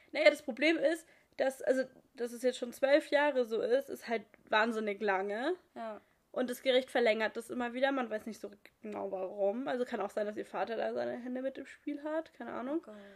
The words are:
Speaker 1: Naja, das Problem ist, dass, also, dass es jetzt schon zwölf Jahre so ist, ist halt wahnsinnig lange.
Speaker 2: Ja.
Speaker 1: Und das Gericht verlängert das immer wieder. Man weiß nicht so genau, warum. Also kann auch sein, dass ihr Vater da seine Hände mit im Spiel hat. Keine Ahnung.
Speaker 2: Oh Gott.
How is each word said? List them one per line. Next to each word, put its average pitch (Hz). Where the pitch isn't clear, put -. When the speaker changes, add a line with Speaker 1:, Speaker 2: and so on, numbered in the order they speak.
Speaker 1:
Naja, 262
das 285
Problem 294
ist, 311
dass, 262
also, 262
dass 240
es 240
jetzt 247
schon 240
zwölf 285
Jahre 285
so 214
ist, 247
ist -
halt 226
wahnsinnig 214
lange. 208
Speaker 2:
Ja. 220
Speaker 1:
Und 247
das 240
Gericht 254
verlängert 220
das 226
immer 240
wieder. 269
Man 247
weiß 214
nicht 214
so 202
genau, 202
warum. 202
Also 247
kann 240
auch 208
sein, 208
dass 208
ihr 202
Vater 220
da 220
seine 240
Hände 247
mit 269
im 277
Spiel 285
hat. 311
Keine 233
Ahnung. 262
Speaker 2:
Oh -
Gott. 214